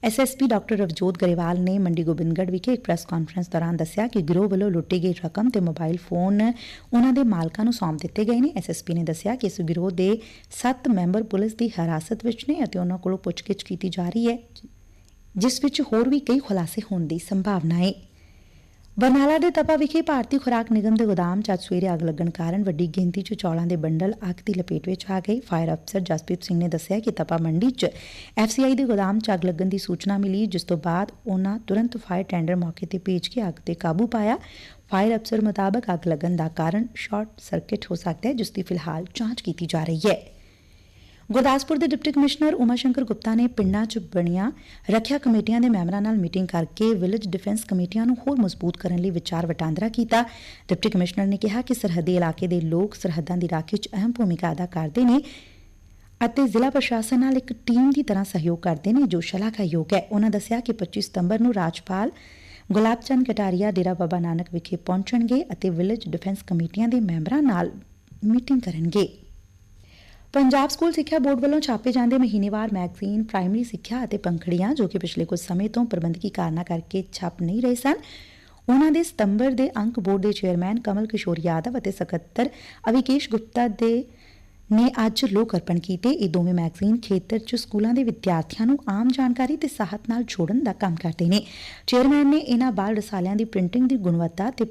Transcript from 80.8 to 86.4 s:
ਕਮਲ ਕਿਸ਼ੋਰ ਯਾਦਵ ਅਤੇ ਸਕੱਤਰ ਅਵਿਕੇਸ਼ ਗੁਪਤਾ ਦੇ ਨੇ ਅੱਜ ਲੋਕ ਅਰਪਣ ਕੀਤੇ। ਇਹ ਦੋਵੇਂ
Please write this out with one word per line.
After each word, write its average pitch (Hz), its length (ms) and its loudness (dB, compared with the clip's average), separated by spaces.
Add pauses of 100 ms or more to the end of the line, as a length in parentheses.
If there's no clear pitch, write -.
ਕਮਲ 214 260 -2
ਕਿਸ਼ੋਰ 190 380 -2
ਯਾਦਵ 170 340 -2
ਅਤੇ 196 140 -4
ਸਕੱਤਰ - 580 -4 (400)
ਅਵਿਕੇਸ਼ 262 400 2
ਗੁਪਤਾ 226 380 0
ਦੇ 233 360 2 (640)
ਨੇ 233 200 6 (160)
ਅੱਜ 226 180 0
ਲੋਕ 220 300 2
ਅਰਪਣ 175 240 0
ਕੀਤੇ। 185 320 -2
ਇਹ 285 180 0
ਦੋਵੇਂ 180 260 2